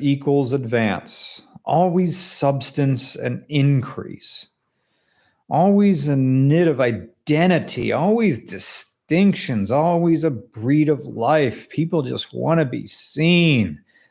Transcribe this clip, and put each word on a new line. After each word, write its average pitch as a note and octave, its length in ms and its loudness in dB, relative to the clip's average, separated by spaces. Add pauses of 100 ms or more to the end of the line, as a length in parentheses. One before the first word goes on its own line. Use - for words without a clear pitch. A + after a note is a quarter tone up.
equals C#3 500 0
advance. A2+ 880 -4 (220)
Always F3 540 0
substance C#3 960 -2
and B2+ 320 -8
increase. - 1000 -2 (1000)
Always F#3+ 580 4
a C#3+ 80 0
knit C3+ 520 4
of C3+ 120 0
identity. B2+ 1120 0
Always F#3+ 520 0
distinctions. - 1300 -2
Always E3 540 2
a D#3+ 60 0
breed C3 600 0
of C#3 160 -2
life. B2 640 0
People E3 320 -2
just B2 320 -8
wanna C#3+ 320 0
be A#2+ 200 -8
seen. D3+ 920 0 (300)